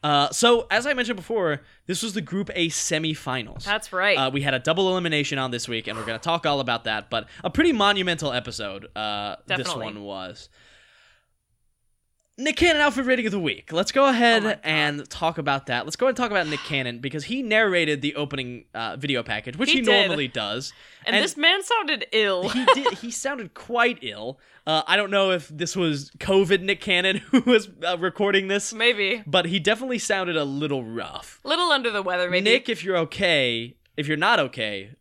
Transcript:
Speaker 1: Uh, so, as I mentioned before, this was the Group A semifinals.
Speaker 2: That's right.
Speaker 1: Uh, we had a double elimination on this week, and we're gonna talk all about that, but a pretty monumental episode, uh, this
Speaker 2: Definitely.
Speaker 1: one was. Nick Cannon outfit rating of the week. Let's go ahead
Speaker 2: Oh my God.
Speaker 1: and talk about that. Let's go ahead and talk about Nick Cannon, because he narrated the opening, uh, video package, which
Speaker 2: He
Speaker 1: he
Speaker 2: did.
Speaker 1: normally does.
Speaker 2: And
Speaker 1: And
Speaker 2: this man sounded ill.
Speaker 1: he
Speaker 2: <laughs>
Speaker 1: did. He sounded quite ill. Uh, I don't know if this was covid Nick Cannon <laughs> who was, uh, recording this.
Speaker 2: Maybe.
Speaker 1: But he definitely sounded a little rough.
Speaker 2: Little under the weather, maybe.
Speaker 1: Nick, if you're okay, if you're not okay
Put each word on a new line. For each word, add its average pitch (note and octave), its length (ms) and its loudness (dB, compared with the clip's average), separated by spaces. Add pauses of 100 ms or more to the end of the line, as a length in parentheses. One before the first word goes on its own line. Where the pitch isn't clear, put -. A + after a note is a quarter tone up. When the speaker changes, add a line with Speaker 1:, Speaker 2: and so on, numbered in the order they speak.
Speaker 1:
Uh, C#3+ 280 2
so, A#3 400 4
as A#3 160 0
I C#4+ 80 0
mentioned A#3+ 220 -2
before, F3 440 -2 (240)
this F3 160 -4
was G#3+ 140 -6
the G#3+ 60 -2
Group F#3+ 340 -4
A E3+ 140 0
semifinals. D3 960 -4
Speaker 2:
That's G#3 280 -4
right. F#3 240 2
Speaker 1:
Uh, C3 160 2
we C#3 80 0
had C#3 140 0
a B2+ 40 -2
double E3+ 300 2
elimination D#3 480 0
on C3 140 -2
this A#2+ 160 -6
week, A2+ 180 -4
and A2 100 -8
we're A2 120 -8
gonna A2+ 100 -4
talk E3 300 -2
all C#3+ 120 0
about A#2+ 260 -2
that, G#2+ 260 -4
but A2+ 160 -4 (160)
a - 80 -4
pretty E4 200 4
monumental F#3 600 2
episode, A2 640 -6
uh, G#2 400 -4 (100)
this F#3 140 -2
Speaker 2:
Definitely. D3 260 -6
Speaker 1:
one G#2 160 -10
was. F#2+ 480 -12 (1900)
Nick D4 180 -2
Cannon D#4+ 260 4
outfit C4+ 240 2
rating B3 220 2
of F3+ 40 -2
the G3 80 -2
week. D3 320 -4
Let's E3+ 200 0
go C#4 160 6
ahead A#3 340 6
Speaker 2:
Oh G#3 40 -2
my G#3+ 80 2
God. - 100 -6
Speaker 1:
and D3+ 460 0
talk E3 280 -2
about C#3 300 -2
that. A#2+ 180 -2
Let's D#3 100 -10
go B3+ 120 2
ahead C4+ 40 4
and - 60 -4
talk A#3+ 140 -2
about F3+ 160 2
Nick D3 140 -4
Cannon, B2+ 380 -4
because C3+ 260 -8
he C4 180 -4
narrated F#3 580 2
the C#3+ 140 -2
opening, C3 580 -6
uh, A2 240 -6
video C3+ 240 -2
package, A#2 360 -6
which C4+ 120 0
Speaker 2:
He C4+ 100 4
Speaker 1:
he - 20 0
Speaker 2:
did. A#3+ 100 4 (160)
Speaker 1:
normally D3+ 200 -2
does. A#2 460 -6 (320)
Speaker 2:
And G#3+ 100 0
Speaker 1:
And G#3+ 80 4
Speaker 2:
this D#4+ 140 -4
man F4 240 2
sounded F4 520 -2
ill. G3 360 2
Speaker 1:
he B3+ 160 -2
Speaker 2:
<laughs> A#4+ 80 8
Speaker 1:
did. C#4 220 2
He A#3+ 160 -12
sounded C4 420 -8
quite A#3+ 480 0
ill. A2+ 380 -10 (260)
Uh, D#3 220 2
I F3+ 80 6
don't G3+ 160 2
know G3 200 4
if F3 180 -2
this D3+ 260 -6
was D#3 420 0
covid F#3+ 440 4
Nick F#3+ 200 -2
Cannon F#3 360 2
<laughs> - 140 -6
who B3+ 100 6
was, A3 280 4 (160)
uh, F3 140 0
recording G3 480 2
this. G3+ 260 -2
Speaker 2:
Maybe. A3 540 2
Speaker 1:
But E3 180 2
he F3 140 0
definitely A#3 400 0
sounded F#3 380 -2
a D3 80 2
little C#3 380 -4
rough. A2 600 -10
Speaker 2:
Little E4+ 280 2
under B3 200 0
the G3+ 100 -2
weather, F3+ 280 0
maybe. F#3 200 2
Speaker 1:
Nick, A#3+ 200 2
if E3 140 -4
you're F#3 140 0
okay, C#3 800 0 (220)
if D3 100 -4
you're D#3 100 0
not G3 220 2
okay A2 600 -4